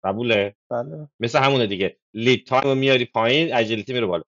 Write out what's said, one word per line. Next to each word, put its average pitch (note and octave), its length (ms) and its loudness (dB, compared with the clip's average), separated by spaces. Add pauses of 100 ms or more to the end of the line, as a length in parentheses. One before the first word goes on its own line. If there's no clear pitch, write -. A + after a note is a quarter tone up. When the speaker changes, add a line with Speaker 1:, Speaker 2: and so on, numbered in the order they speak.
Speaker 1:
قبوله؟ G2+ 500 0 (160)
Speaker 2:
بله. D3 380 -8 (120)
Speaker 1:
مثل A#2 180 0
همونه C3+ 280 2
دیگه. F#2+ 300 -4 (180)
لید A#2 320 0
تایم C3 180 2
رو C3+ 100 2
میاری C3+ 300 2
پایین، B2 500 0
اجیلیتی A2+ 380 -2
میره A#2+ 140 -2
بالا. F2 220 -2